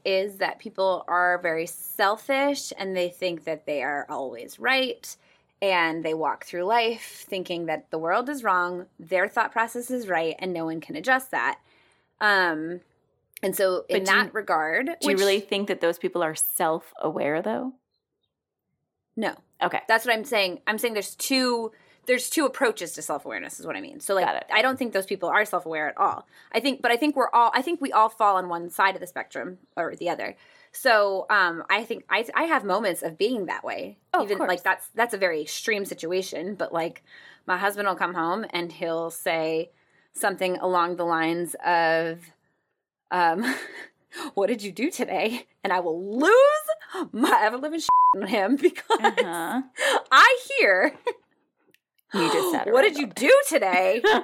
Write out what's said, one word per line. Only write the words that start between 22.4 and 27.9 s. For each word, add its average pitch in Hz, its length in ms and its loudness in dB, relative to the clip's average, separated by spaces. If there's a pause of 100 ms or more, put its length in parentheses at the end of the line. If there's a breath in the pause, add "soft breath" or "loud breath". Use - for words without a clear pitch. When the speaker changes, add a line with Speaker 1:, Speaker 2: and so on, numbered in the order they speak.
Speaker 1:
approaches 240 480 -2
to 151 80 -14
self-awareness 117 580 -8
is 170 80 -16
what 156 80 -8
I 95 60 -8
mean. - 180 -16
So, - 160 -4
like, 180 100 4
Speaker 2:
Got 95 120 0
it. - 140 -6
Speaker 1:
I 214 120 4
don't 254 140 0
think 240 160 -6
those 190 120 0
people 180 240 -4
are 196 160 4
self-aware 165 440 -4
at - 80 -10
all. 175 300 0 (240 soft breath)
I - 80 0
think, 262 220 -2
but 240 100 0
I 240 60 2
think 302 180 0
we're 254 160 2
all, 233 220 6
I 240 80 2
think 330 200 -4
we 277 100 -4